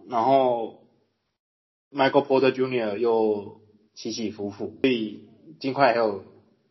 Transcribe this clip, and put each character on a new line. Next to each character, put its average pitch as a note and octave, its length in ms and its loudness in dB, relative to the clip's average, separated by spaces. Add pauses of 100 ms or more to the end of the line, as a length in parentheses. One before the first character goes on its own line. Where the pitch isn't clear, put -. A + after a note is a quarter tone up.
然 A#2+ 160 0
后 B2+ 580 2 (1040)
Michael C3+ 360 2
Porter C3 260 4
Junior B2+ 460 -2
又 A2 640 0 (320)
起 - 180 -10
起 A2 200 -6
伏 G2+ 180 -8
伏， G2+ 320 -10
所 C3+ 80 4
以 A2 400 -4 (320)
金 C3 120 -4
块 B2+ 200 4
还 - 20 -2
有， G#2+ 300 0 (460)